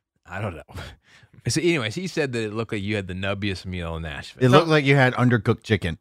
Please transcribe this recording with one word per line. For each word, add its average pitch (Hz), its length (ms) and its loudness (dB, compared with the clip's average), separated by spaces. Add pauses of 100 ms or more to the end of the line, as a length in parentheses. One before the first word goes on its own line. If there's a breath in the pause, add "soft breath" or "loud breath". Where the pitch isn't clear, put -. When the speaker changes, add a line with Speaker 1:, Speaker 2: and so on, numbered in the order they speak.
(260)
Speaker 1:
I 92 160 -10
don't 101 140 -6
know. 80 120 -14
<laughs> - 60 -20 (720 soft breath)
So 117 140 0
anyways, 147 320 0
he 185 140 -6
said 147 260 -2
that 117 100 -2
it 107 120 -6
looked 113 160 -4
like 107 100 -4
you 101 140 -2
had 101 100 -4
the 90 80 -10
nubbiest 98 540 -4
meal 85 300 -6
in 80 40 -8
Nashville. 76 420 -8
Speaker 2:
It 127 60 6
Speaker 3:
So 131 80 8
Speaker 2:
looked 165 100 6
like 156 160 4
you 139 120 4
had 127 180 4
undercooked 120 480 2
chicken. 92 400 -2